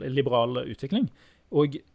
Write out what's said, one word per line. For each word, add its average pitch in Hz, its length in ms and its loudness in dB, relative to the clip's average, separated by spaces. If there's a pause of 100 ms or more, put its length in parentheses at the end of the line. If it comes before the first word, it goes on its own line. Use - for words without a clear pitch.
liberal 127 560 0
utvikling, 139 480 -2 (420)
og, 147 220 2 (220)